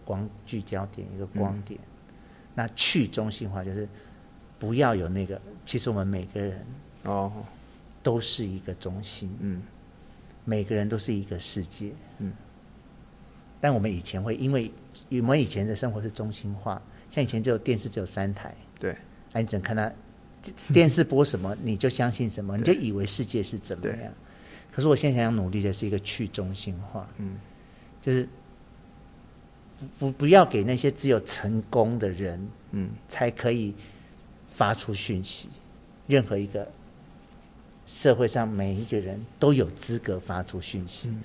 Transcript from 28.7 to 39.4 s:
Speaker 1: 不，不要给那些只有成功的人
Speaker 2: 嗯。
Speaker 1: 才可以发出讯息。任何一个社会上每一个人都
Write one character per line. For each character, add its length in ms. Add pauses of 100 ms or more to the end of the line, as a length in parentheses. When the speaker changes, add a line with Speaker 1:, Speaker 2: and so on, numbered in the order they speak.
Speaker 1:
不， 140
不 160
要 180
给 180
那 120
些 160
只 180
有 120
成 480
功 280
的 120
人 380 (240)
Speaker 2:
嗯。 180 (180)
Speaker 1:
才 240
可 200
以 220 (800)
发 200
出 200
讯 300
息。 260 (580)
任 140
何 160
一 80
个 220 (1200)
社 280
会 140
上 200
每 280
一 100
个 140
人 200 (200)
都 140